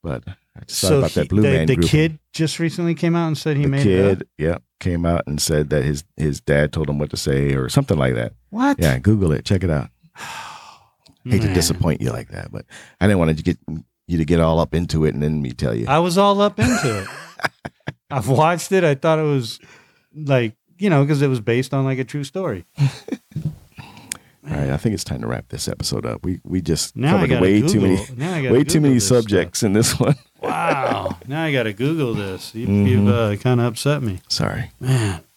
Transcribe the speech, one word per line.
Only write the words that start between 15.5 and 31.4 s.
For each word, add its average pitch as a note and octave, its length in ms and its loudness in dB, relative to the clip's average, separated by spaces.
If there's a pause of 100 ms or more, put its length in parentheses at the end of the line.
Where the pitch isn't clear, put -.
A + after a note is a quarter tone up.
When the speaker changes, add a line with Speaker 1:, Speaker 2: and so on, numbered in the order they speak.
Speaker 1:
tell B1 220 -4
you. A1+ 140 -4
Speaker 2:
I C#3+ 100 2
was F3 220 0
all G3+ 200 4
up G3+ 200 0
into F3 420 0
it. F#2+ 60 -12 (500)
Speaker 1:
<laughs> - 540 -14
Speaker 2:
I've B2+ 180 -2
watched D#3+ 420 2
it. F#3+ 120 4
I D3 100 4
thought D#3 240 2
it D#3 60 0
was, C3+ 360 -2 (540)
like, C3+ 420 0 (220)
you G3 140 2
know, C#3+ 120 4
'cause C#3+ 200 2
it C#3+ 40 2
was B2+ 120 0
based B2 340 -2
on, C3+ 120 0
like, C3+ 120 -2
a C3 60 -4
true C#3+ 200 -8
story. C3+ 480 -6
<laughs> - 60 -18
Speaker 1:
All C#3+ 80 2 (1600)
right, C#2+ 240 -2
I C#2 80 -2
think A2 160 -2
it's F#2 100 -6
time A#1+ 180 -8
to A1 60 -8
wrap A#1+ 220 -8
this - 180 -10
episode - 380 -6
up. A1+ 180 -8
We, F2+ 200 -4
we F2+ 180 -2
just D#2 340 -4
Speaker 2:
Now B2+ 220 0
I F#2 40 2
Speaker 1:
covered E2+ 80 0
Speaker 2:
gotta E2+ 120 2
Speaker 1:
way G2+ 260 4
too G2+ 140 2
many, F#2 160 4
Speaker 2:
Google, A#2 180 -8
now D#3+ 200 -4
I D3+ 80 -2
gotta B2 100 2
Speaker 1:
way B2+ 100 6
too - 100 2
Speaker 2:
Google D#3 100 4
Speaker 1:
many C3+ 100 6
Speaker 2:
this A#2 140 2
stuff. B2 160 4
Speaker 1:
subjects F#2+ 400 0
in G2 100 2
this A2 260 2
one. D3+ 200 4
<laughs> - 60 -20 (160)
Speaker 2:
Wow. C3 760 -2 (100)
Now D3+ 180 -4